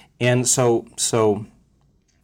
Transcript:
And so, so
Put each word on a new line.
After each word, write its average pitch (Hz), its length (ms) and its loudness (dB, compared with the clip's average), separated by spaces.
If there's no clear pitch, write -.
And 123 280 0
so, 120 380 0
so 107 520 0